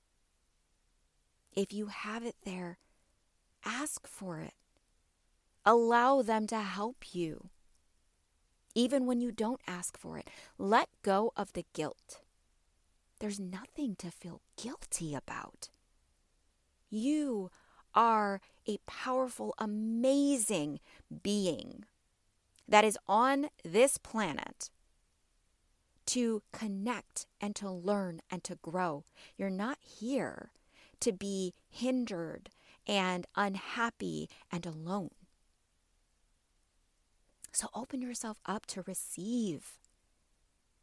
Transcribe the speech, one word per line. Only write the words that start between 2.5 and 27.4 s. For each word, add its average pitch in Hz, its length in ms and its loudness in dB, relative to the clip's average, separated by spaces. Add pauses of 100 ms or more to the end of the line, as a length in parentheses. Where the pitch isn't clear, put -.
ask 254 420 -4
for 175 340 -8
it. - 140 -12 (1080)
Allow 233 580 8
them 220 240 2
to 220 140 -2
help 202 540 -6
you. 170 360 -4 (1200)
Even 254 300 2
when 247 160 0
you 240 120 -2
don't 220 340 -2
ask 180 320 -8
for 160 180 -12
it, - 120 -12 (280)
let 214 320 4 (140)
go 208 340 4
of 196 160 -4
the 180 200 -6
guilt. - 500 -8 (960)
There's 202 220 -6
nothing 196 560 -6
to 175 140 -10
feel - 300 -14 (160)
guilty 175 580 -6
about. - 540 -10 (1200)
You 240 640 0 (440)
are 208 460 4 (260)
a 208 200 -2
powerful, 254 720 -2
amazing 220 1200 2 (420)
being 190 600 0 (840)
that 214 180 10
is 214 120 4 (120)
on 269 400 6 (160)
this 220 340 6
planet - 720 -4 (1400)
to 233 360 0 (100)
connect 202 760 -6 (140)